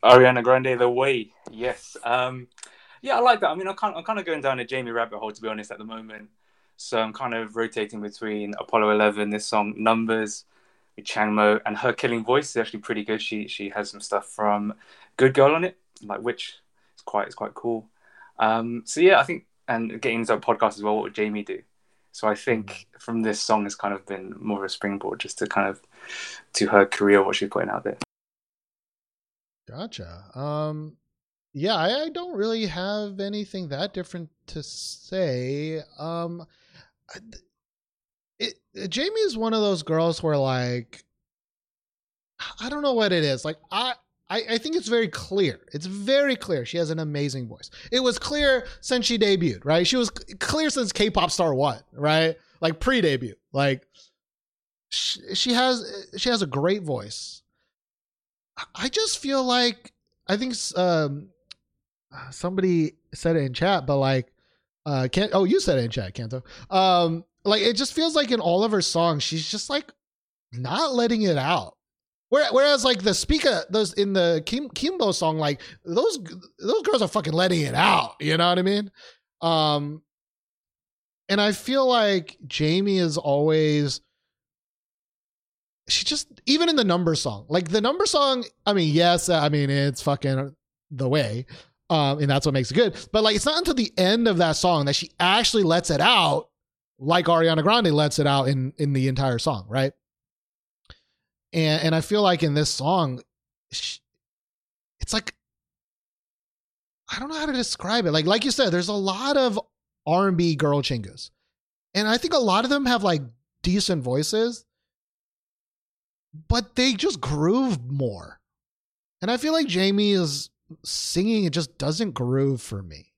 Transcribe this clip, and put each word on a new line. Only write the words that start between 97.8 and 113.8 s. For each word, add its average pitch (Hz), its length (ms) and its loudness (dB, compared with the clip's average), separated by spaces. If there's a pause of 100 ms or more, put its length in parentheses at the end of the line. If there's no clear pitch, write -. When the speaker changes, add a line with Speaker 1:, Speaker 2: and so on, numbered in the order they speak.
Speaker 2:
lets 147 260 2
it 147 80 4
out 139 220 2
in, 135 300 0
in 143 160 0
the 131 120 2
entire 131 320 0
song, 110 300 -4
right? 135 240 0 (1600)
And, 156 300 2
and 160 120 2
I 160 60 2
feel 208 220 0
like 180 200 4
in 147 120 2
this 147 160 2
song, 147 520 0 (480)
sh-, - 280 -8 (1000)
it's - 120 -6
like, 220 220 -4 (1800)
I - 80 -8
don't 254 100 -10
know 311 100 -8
how 302 80 -2
to 302 60 -2
describe 233 540 -2
it. 156 60 0
Like, 156 140 2
like 208 180 2
you 277 60 0
said, 240 200 2
there's 175 180 0
a 208 60 -2
lot 202 420 -2
of 247 220 2 (480)
R 180 220 2
and 185 80 2
B 170 180 4
girl 143 280 2
chingus. 113 480 -6 (640)
And 208 140 0
I 226 100 2
think 339 160 -2
a 311 40 6
lot 214 260 4
of 254 60 0
them 285 160 2
have, 240 160 2
like, 170 200 2 (400)
decent 185 400 0